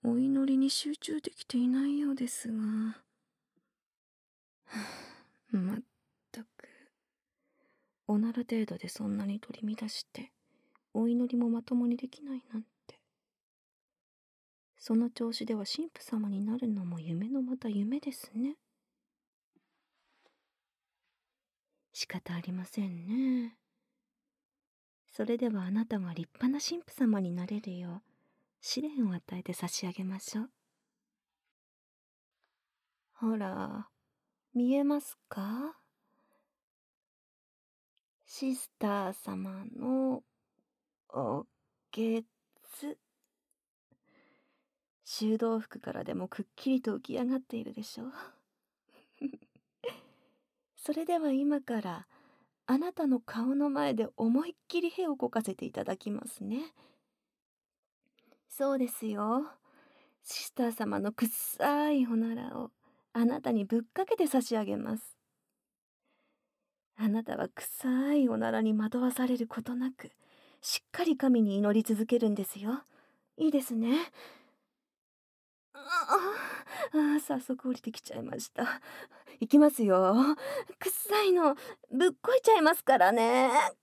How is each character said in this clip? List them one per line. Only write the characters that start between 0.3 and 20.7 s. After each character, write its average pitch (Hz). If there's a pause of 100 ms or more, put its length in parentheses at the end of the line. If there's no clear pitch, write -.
り 269
に 269
集 294
中 311
で -
き -
て -
い 247
な 269
い 285
よ 294
う 269
で 254
す -
が。 220 (1600)
<sighs> -
ま 196
っ 247 (480)
た 226
く。 - (1400)
お 208
な 226
ら 240
程 226
度 180
で 180
そ 214
ん 202
な 208
に 202
取 -
り 214
乱 220
し -
て、 - (580)
お 226
祈 240
り 247
も 240
ま 233
と 247
も 240
に 240
で 254
き 294
な 277
い 254
な 220
ん 220 (200)
て。 - (1800)
そ -
の 233
調 233
子 220
で 226
は 208
神 311
父 -
様 214
に 196
な 220
る 254
の 202
も 170
夢 170
の 269
ま 254
た 240
夢 214
で 285
す -
ね。 262 (3250)